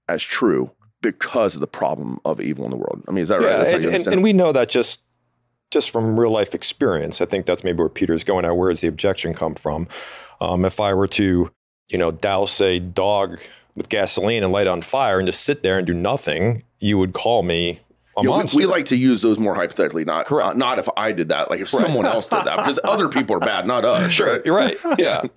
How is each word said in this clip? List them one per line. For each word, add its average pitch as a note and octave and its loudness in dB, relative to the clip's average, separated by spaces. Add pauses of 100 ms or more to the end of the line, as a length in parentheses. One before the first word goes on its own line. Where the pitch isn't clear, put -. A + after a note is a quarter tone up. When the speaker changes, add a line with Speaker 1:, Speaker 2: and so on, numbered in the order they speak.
Speaker 1:
as E2+ -4
true C2+ 0 (300)
because G#2+ -2
of C#2+ -8
the C#2+ -4
problem C#2+ -4
of - -2
evil C2 -6
in B1 -6
the B1 -6
world. - -8
I - -8
mean, F#2 -2
is E2 -4
that G2+ 4
right? - 2
Speaker 2:
Yeah, - 2
Speaker 1:
That's - 2
how - 4
Speaker 2:
and, D#3+ -2
Speaker 1:
you E3 0
Speaker 2:
and, F#3+ 0
Speaker 1:
understand F#3 0
Speaker 2:
and F#3 2
Speaker 1:
it? - 4
Speaker 2:
we G#3+ 4
know F3+ 6
that B2 2
just, - 0 (640)
just - -2
from A2 0
real A#2 4
life G#2+ 0
experience. E2 -2
I F2+ 2
think F#2+ -2
that's F2 0
maybe F2 0
where E2 2
Peter's E2 0
going F#2 0
at. E2+ 2
Where F2+ 2
does E2 0
the F2 0
objection E2+ -2
come D#2+ -4
from? D#2 -6 (540)
Um, F2+ 0
if F#2+ -2
I G2+ 2
were F#2+ 2
to, F2+ 2 (380)
you F#2+ -4
know, E2+ 2
douse G2 0
a F#2 2
dog F#2 -2 (360)
with - -8
gasoline G#2 0
and F#2 2
light G2+ 2
it F#2 2
on F2 -2
fire A2+ 0
and F#2+ 0
just - 0
sit C#3+ -2
there F#2+ 2
and F#2 0
do F2 0
nothing, G2 -2 (160)
you G2+ 2
would F#2 2
call A2+ 0
me E2+ -2 (380)
a G#2 0
Speaker 1:
Yeah, B2+ 2
we, D#3 2
Speaker 2:
monster. G#3+ 0
Speaker 1:
we G3 4
like F3+ 0
to C3 2
use B2 4
those A2 4
more G#2 2
hypothetically, E2+ 0
not, D#2+ -2
Speaker 2:
Correct. C#3 2
Speaker 1:
uh, D#2 -2
not B2 0
if - -4
I G#2+ 0
did E2 -2
that, D#2+ 0
like F2 -2
if F#2+ -6
Speaker 2:
Right. B2 2
Speaker 1:
someone C3+ 0
else A2+ -2
did G3+ 0
that, - -2
because - 0
other G3 0
people A#2+ -2
are F2 -2
bad, G2 -2
not A#2+ 0
us. F3 2
Speaker 2:
Sure, - 2
Speaker 1:
Right? - -6
Speaker 2:
you're D#3+ 2
right. - 0 (100)
Speaker 1:
<laughs> D#4 0
Speaker 2:
Yeah. F2+ 0 (160)